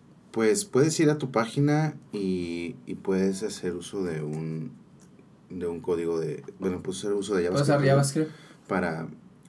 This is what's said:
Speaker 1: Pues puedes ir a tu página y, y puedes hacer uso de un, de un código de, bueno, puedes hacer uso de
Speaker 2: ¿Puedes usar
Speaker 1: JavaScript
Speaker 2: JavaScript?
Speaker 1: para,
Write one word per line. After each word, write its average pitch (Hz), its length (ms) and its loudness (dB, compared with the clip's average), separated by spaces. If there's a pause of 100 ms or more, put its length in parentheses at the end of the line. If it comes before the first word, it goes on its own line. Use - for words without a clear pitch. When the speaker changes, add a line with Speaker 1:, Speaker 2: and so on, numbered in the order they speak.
(300)
Speaker 1:
Pues 107 340 4
puedes 156 360 4
ir 151 100 6
a 151 80 2
tu 143 140 -6
página 143 640 2 (180)
y, 87 640 -2 (100)
y - 80 -8
puedes 95 480 0
hacer 95 320 -4
uso 92 300 -6
de 80 180 -4
un, 80 500 -6 (800)
de 87 160 -6
un 85 140 -6
código 82 400 0
de, 78 240 -6 (160)
bueno, 92 220 -2
puedes 92 180 -6
hacer 104 140 -2
uso 101 200 -2
de 87 140 2
Speaker 2:
¿Puedes 135 140 2
usar 143 220 4
Speaker 1:
JavaScript 139 460 2
Speaker 2:
JavaScript? - 380 -20
Speaker 1:
para, 82 400 -2 (400)